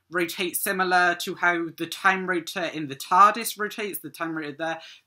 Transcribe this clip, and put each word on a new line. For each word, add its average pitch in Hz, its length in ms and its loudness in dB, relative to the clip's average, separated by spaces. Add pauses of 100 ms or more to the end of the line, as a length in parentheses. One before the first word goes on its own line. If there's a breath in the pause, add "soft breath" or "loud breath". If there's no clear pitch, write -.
rotates 175 520 -2
similar 185 540 2
to 175 200 -6
how 170 320 0 (100)
the 165 100 -6
time 190 400 0
rotor 180 360 -4
in 156 240 -6
the 135 80 -8
tardis 202 640 4
rotates, 202 400 -6
the 156 100 -12
time 165 280 -6
rotor 147 200 -8
there. 160 240 -4 (260 loud breath)